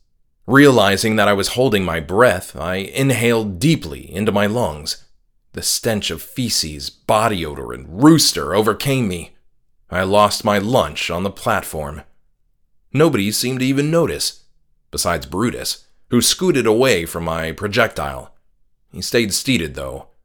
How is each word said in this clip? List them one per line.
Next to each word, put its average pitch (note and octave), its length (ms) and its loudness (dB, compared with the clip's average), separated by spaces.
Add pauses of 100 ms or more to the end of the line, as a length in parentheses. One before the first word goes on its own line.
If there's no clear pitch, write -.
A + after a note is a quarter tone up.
(460)
Realizing A2 720 4
that G2+ 120 4
I G#2 60 4
was G2 160 0
holding A#2 340 2
my E2 160 -2
breath, F#2 560 2
I F2 220 -6
inhaled A2+ 840 0
deeply F2 520 0
into G2+ 200 -2
my G2+ 160 2
lungs. F2+ 500 -4 (560)
The E2+ 80 -10
stench - 480 -2
of E2 140 -8
feces, D#2 680 -6
body G#2+ 560 0
odor, C#2 260 -10
and C#2 320 -4
rooster F#2 520 4
overcame A2 520 2
me. F2 280 -8 (560)
I F2 120 -2
lost G2+ 400 2
my G#2 140 2
lunch G2 540 -2
on E2+ 100 -4
the G2 80 -4
platform. D#2 720 -6 (880)
Nobody B2 400 2
seemed B2+ 280 -4
to B2+ 60 -2
even C#3 260 0
notice, C3+ 500 -2 (480)
besides D2+ 380 -4
Brutus, - 580 -4 (240)
who A#2+ 120 2
scooted C#3+ 440 2
away A2 400 4
from E2+ 200 -8
my D#2+ 260 -4
projectile. F2+ 840 -4 (580)
He - 100 -14
stayed A2+ 320 0
seated, E2+ 420 -2
though, C2+ 320 -10 (180)